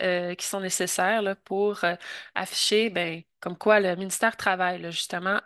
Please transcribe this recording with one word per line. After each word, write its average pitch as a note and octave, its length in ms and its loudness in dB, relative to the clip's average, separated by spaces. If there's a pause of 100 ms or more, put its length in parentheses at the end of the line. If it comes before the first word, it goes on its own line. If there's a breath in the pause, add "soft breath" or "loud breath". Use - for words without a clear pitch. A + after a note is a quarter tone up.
euh, F3+ 360 -2
qui - 100 -8
sont G3 140 -4
nécessaires F#3 600 0
là, G3 120 -2
pour, G3+ 480 -2
euh, F3 140 0 (400 loud breath)
afficher, G#3+ 540 2
ben, E3+ 320 -4 (180)
comme F3 180 -6
quoi G#3+ 200 6
le F#3 180 4
ministère G3 420 0
travaille, F3+ 420 0
là, E3+ 100 -8
justement F3+ 560 -4